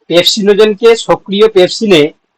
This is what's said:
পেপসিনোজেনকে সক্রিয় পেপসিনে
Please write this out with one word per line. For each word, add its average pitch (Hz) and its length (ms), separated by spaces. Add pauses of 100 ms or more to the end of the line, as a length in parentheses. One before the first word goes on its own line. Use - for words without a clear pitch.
পেপসিনোজেনকে 208 880
সক্রিয় 202 520
পেপসিনে 180 640 (260)